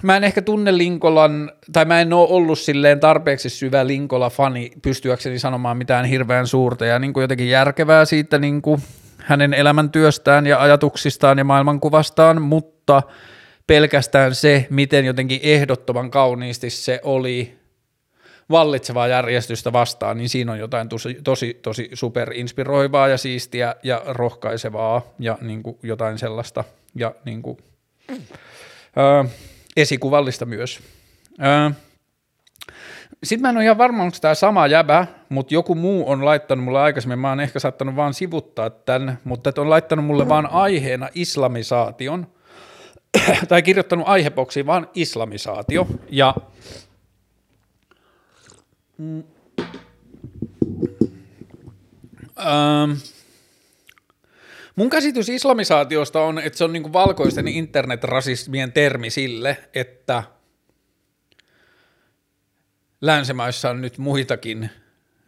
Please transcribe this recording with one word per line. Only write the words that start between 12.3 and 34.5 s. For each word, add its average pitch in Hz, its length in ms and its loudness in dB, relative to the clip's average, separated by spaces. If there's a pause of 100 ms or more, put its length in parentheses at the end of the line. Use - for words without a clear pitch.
mutta – 143 600 2 (640)
pelkästään 139 680 4
se, 143 360 4
miten 139 340 2
jotenkin 131 380 -2
ehdottoman 131 680 0
kauniisti 123 600 0
se 127 320 -6
oli 127 560 -4 (920)
vallitsevaa 131 580 2
järjestystä 120 640 -2
vastaan, 117 460 -2
niin 120 100 -6
siinä 120 240 -4
on 107 60 -10
jotain 113 300 -8
tosi, 120 360 -10
tosi, 127 380 -4
tosi 110 320 -8
superinspiroivaa 127 1120 -2
ja 131 100 0
siistiä 123 640 -6
ja 123 240 -4
rohkaisevaa 113 960 -4 (160)
ja 117 220 -6
niinku 113 420 -12
jotain 110 360 -6
sellaista 117 460 -8 (300)
ja 117 200 -6 (100)
niinku, 120 340 -12 (520)
ö, - 1160 -2 (520)
esikuvallista 143 680 -2
myös. 120 360 -10 (600)
Ö, 147 340 2 (1500)
sit 233 180 -4
mä 262 80 0
en 233 80 0
oo 220 60 0
ihan 220 160 4
varma, 240 240 2
onks 180 180 -4
tää 156 140 2
sama 190 320 4